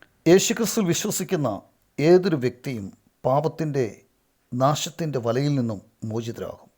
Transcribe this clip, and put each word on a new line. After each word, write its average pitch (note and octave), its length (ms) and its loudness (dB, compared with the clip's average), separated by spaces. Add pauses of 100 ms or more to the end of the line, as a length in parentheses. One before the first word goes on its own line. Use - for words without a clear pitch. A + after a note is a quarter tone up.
(280)
യേശു F#3+ 240 6
ക്രിസ്തുവിൽ A3 340 -2
വിശ്വസിക്കുന്ന D#3 760 -2 (380)
ഏതൊരു F3 380 4
വ്യക്തിയും A#2+ 560 -6 (320)
പാപത്തിൻ്റെ, C#3+ 800 -2 (500)
നാശത്തിൻ്റെ C#3+ 680 -2
വലയിൽ B2 360 0
നിന്നും A2+ 280 -2 (220)
മോചിതരാകും. A2 720 -8